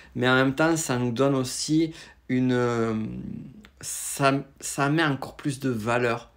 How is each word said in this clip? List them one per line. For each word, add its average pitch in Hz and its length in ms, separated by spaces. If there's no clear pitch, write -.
mais 123 120
en 127 60
même 131 220
temps, 160 200
ça 139 220
nous 123 140
donne 135 240
aussi 156 580
une, 127 240
euh, 117 420
ça, - 540
ça 139 300
met 160 140
encore 139 320
plus 139 240
de 135 100
valeur 117 680